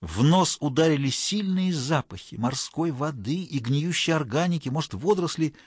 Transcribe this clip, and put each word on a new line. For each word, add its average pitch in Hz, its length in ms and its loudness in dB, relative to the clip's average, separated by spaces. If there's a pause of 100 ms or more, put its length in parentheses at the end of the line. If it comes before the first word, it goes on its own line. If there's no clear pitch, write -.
в 85 220 0
нос 170 360 6
ударили 147 500 2
сильные 185 640 0
запахи 143 640 -4
морской 135 560 -2
воды 139 500 -4
и 160 160 -6
гниющей 147 560 0
органики, 156 560 0
может, 147 240 -4
водорослей. 160 600 0 (120)